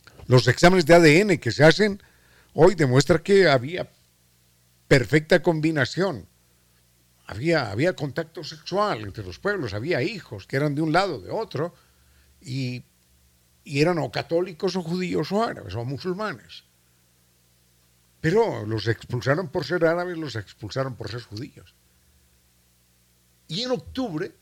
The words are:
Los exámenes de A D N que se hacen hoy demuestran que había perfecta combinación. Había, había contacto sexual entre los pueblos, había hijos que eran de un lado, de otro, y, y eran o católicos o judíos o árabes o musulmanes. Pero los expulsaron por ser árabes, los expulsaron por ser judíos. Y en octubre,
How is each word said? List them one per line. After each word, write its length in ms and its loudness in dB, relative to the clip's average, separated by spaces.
Los 220 4
exámenes 380 4
de 80 8
A 60 10
D 200 8
N 200 2
que 120 -4
se 120 2
hacen 380 4
hoy 220 6
demuestran 480 2
que 260 4
había 420 -2
perfecta 560 4
combinación. 840 -2
Había, 460 -2
había 240 -2
contacto 480 -8
sexual 560 -4
entre 240 -12
los 160 -14
pueblos, 340 -4
había 280 -2
hijos 440 -8
que 100 -4
eran 180 0
de 80 -2
un 100 -2
lado, 280 0
de 100 -16
otro, 440 -8
y, 440 -8
y 160 -2
eran 180 2
o 140 -4
católicos 640 -4
o 60 -4
judíos 500 -4
o 100 0
árabes 320 -8
o 100 -6
musulmanes. 800 -8
Pero 460 0
los 200 -4
expulsaron 600 -2
por 160 -6
ser 200 -2
árabes, 320 0
los 200 -8
expulsaron 600 -8
por 140 -12
ser 120 -12
judíos. 520 -16
Y 140 -8
en 80 -6
octubre, 720 -6